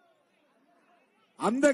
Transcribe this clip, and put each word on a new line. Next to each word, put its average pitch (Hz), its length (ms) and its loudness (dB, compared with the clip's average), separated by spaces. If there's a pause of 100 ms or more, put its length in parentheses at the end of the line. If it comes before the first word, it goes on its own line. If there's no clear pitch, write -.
(1400)
அந்த 247 340 -2